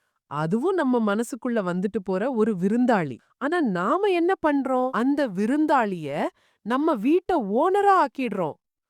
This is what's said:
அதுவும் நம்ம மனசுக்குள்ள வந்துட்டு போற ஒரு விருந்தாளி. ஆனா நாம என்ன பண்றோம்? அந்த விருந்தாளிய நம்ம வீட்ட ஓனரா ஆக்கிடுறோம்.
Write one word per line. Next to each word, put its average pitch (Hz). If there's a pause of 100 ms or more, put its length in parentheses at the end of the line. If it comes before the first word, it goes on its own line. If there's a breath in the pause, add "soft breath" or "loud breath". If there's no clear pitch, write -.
(260)
அதுவும் 208
நம்ம 247
மனசுக்குள்ள 233
வந்துட்டு 185
போற 196
ஒரு 220
விருந்தாளி. 196 (200)
ஆனா 330
நாம 247
என்ன 349 (140)
பண்றோம்? 254
அந்த 269
விருந்தாளிய 214 (340)
நம்ம 277
வீட்ட 311
ஓனரா 359
ஆக்கிடுறோம். 233 (360)